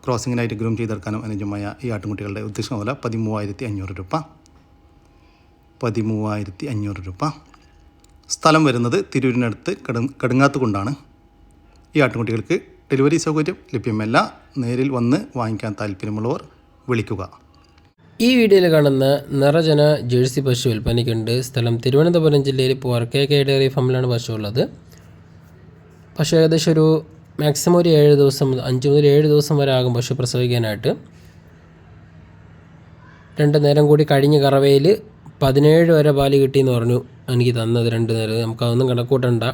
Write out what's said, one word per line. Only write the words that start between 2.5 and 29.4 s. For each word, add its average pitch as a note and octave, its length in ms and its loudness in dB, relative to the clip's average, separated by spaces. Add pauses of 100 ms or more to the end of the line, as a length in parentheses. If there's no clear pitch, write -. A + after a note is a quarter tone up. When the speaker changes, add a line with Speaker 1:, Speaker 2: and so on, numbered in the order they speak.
Speaker 1:
വില A#2 120 -6 (100)
പതിമൂവായിരത്തി A2 600 -6
അഞ്ഞൂറ് G2 240 -8
രൂപ. F#2+ 340 -8 (1600)
പതിമൂവായിരത്തി G#2+ 840 -6
അഞ്ഞൂറ് G2+ 420 -8
രൂപ. D3 240 -6 (960)
സ്ഥലം D#3 360 2
വരുന്നത് B2 400 0 (100)
തിരൂരിനടുത്ത് B2 600 -2 (140)
കട-, A2+ 240 -4 (100)
കടുങ്ങാത്തുകുണ്ടാണ്. B2+ 720 0 (1000)
ഈ D3+ 40 0
ആട്ടിൻകുട്ടികൾക്ക് A2+ 600 -2 (320)
ഡെലിവറി C#3 260 2
സൗകര്യം D#3+ 380 -4 (200)
ലഭ്യമല്ല. A2+ 640 -4 (180)
നേരിൽ B2+ 320 -4
വന്ന് B2+ 280 0 (200)
വാങ്ങിക്കാൻ A2 440 -6
താല്പര്യമുള്ളവർ G#2+ 680 -8 (420)
വിളിക്കുക. G#2+ 600 -6 (720)
Speaker 2:
ഈ B3 140 4
വീഡിയോയിൽ G3 360 4
കാണുന്ന C#3 500 2 (100)
നിറജന D3 640 4
ജേഴ്സി B2 460 0
പശു B2+ 280 0
വിൽപ്പനയ്ക്കുണ്ട്. A#2 720 -2
സ്ഥലം A#2 360 -2
തിരുവനന്തപുരം D3+ 680 2
ജില്ലയിൽ C3 360 -2
പൂവാർ B2 240 -2
കെ A#2 220 -2
കെ C#3+ 180 2
ഡയറി C3+ 240 2
ഫാമിലാണ് B2+ 400 0
പശു A#2+ 240 -4
ഉള്ളത്. G#2+ 380 -4 (1500)
പശു D#3 160 0
ഏകദേശം D#3+ 360 2
ഒരു D#3 340 2 (340)
മാക്സിമം D3+ 380 2
ഒരു E3+ 120 2
ഏഴ് D3 260 6
ദിവസം, C3+ 500 2
അഞ്ച് B2+ 240 -2
മുതൽ D3 160 4
ഏഴ് D3 220 4
ദിവസം D3 300 2